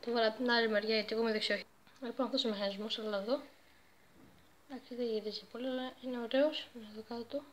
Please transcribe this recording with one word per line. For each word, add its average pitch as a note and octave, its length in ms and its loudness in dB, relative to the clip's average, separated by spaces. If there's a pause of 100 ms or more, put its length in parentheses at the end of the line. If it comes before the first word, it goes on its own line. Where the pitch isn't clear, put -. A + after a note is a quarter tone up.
Το A#3 120 -4
βάλω A3+ 160 4
από A3 80 0
την B3 140 0
άλλη A#3 180 6
μεριά, G#3+ 260 2
γιατί G#3+ 180 0
εγώ A3+ 100 2
είμαι A3+ 100 4
δεξιόχειρη. G#3 360 0 (320)
Λοιπόν, B3 260 -2
αυτός C4 180 0
ο A#3+ 40 2
μηχανισμός, G3+ 500 -2
αλλά G#3+ 200 -2
εδώ. A#3+ 240 0 (1300)
Εντάξει, B3+ 260 -10
δεν A#3+ 120 0
γυρίζει G#3+ 460 -2
πολύ, A#3+ 140 -4
αλλά B3+ 260 -2 (100)
είναι B3 160 -4
ωραίος. C4+ 560 2
Είναι A3 180 -12
εδώ A3 160 -12
κάτω. A#3+ 340 -6 (100)